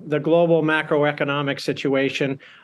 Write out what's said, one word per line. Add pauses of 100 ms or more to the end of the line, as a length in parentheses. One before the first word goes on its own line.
the
global
macroeconomic
situation. (240)